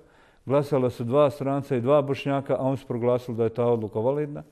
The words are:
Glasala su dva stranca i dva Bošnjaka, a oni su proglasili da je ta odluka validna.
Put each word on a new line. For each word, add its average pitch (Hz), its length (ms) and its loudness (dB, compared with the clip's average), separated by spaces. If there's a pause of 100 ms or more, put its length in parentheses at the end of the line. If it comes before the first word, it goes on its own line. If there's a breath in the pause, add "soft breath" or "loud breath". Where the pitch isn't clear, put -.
(460 soft breath)
Glasala 135 440 2
su 120 140 -6
dva 139 260 4
stranca 135 460 -4
i 120 60 0
dva 143 200 4
Bošnjaka, 139 540 -2
a - 60 -2
oni 131 160 0
su - 100 -12
proglasili 123 500 -2
da 117 60 2
je 113 60 2
ta 120 160 -2
odluka 110 340 0
validna. 147 520 -2